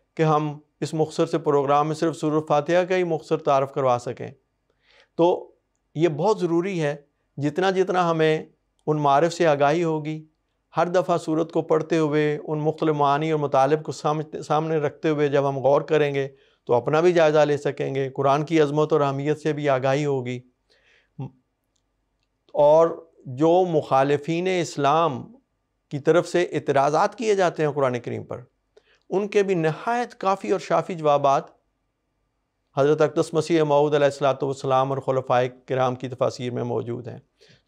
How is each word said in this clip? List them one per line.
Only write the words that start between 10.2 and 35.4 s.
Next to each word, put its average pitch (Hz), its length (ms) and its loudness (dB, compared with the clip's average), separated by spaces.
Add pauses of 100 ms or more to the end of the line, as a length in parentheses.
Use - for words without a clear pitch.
हर 170 160 0
दफ़ा 180 280 2
सूरत 160 340 -2
को 165 120 0
पढ़ते 156 340 0
हुए 151 400 0
उन 151 220 -6
मुख्तलिफ 156 360 -2
मानी 143 360 2
और 151 80 0
मतालिब 143 420 2
को 156 100 -10
सामने, 151 500 -4
सामने 156 380 -2
रखते 147 280 -4
हुए 147 220 0
जब 139 160 2
हम 139 160 -4
गौर 143 220 4
करेंगे 143 420 0 (420)
तो - 60 0
अपना 139 260 2
भी 180 120 4
जायज़ा 156 320 4
ले 147 140 2
सकेंगे, 139 520 -4
कुरान 139 340 0
की 160 160 0
अज़मत 151 320 0
और 151 100 4
अहमियत 143 360 -2
से 151 140 -2
भी 147 160 -6
आगाही 135 360 0
होगी। 123 380 -4 (2000)
और 156 560 4 (200)
जो 165 360 2
मुखालिफीन 147 840 0
इस्लाम 151 680 0 (760)
की 147 80 -8
तरफ 160 260 2
से 175 160 0 (120)
इतराज़ात 151 600 0
किए 220 220 -2
जाते 170 260 0
हैं 151 100 0
कुरान 131 280 -2
करीम 117 240 -8
पर, 117 200 -12 (680)
उनके 202 320 0
भी 196 140 -2
नहायत 233 580 -2
काफ़ी 190 380 -2
और 190 80 0
शाफ़ी 165 360 -2
जवाबात 143 580 2 (1200)
हज़रत 147 260 2
अक़दस 156 320 0
मसीह 160 320 0
मऊद 147 280 2
अलैहिस्सलातु 139 520 0
वस्सलाम 135 440 0
और 135 120 -4
खुलफ़ाए 127 460 0 (200)